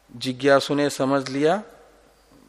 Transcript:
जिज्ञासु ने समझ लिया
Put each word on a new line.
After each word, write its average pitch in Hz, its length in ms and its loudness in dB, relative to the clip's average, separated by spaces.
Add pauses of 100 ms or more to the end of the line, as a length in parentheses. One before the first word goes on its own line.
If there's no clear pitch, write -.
(120)
जिज्ञासु 131 640 2
ने 143 160 0
समझ 135 380 -2
लिया 156 320 0 (880)